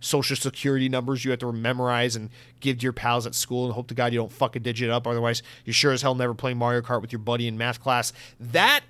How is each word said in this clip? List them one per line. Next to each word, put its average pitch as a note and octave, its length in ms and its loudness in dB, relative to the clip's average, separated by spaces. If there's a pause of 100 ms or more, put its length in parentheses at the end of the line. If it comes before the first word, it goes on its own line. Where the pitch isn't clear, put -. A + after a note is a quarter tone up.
social C#3 360 0
security C3+ 540 0
numbers B2+ 340 -2
you C3 60 0
have B2 100 0
to B2 100 -4
memorize A#2+ 640 0
and A2+ 140 -6 (320)
give C3+ 160 0
to A#2 60 -6
your B2+ 100 0
pals A#2+ 340 0
at A#2 80 -8
school B2 300 -2
and B2 80 -2
hope A#2+ 160 -6
to A#2+ 60 -8
God A#2+ 180 0
you A#2 60 0
don't A2 120 -2
fuck - 240 0
a B2 60 -4
digit A#2 300 -2
up. A#2+ 160 0
Otherwise, A#2 360 0 (220)
you're A#2 80 -6
sure C#3+ 200 4
as B2+ 100 0
hell C3 120 4
never B2 200 0
playing B2 240 -4
Mario A#2+ 240 2
Kart A#2+ 180 -2
with A2+ 100 -10
your A#2 100 -6
buddy A#2+ 280 0
in A2 80 -4
math A#2+ 240 -2
class. B2 320 2 (260)
That F#3+ 520 4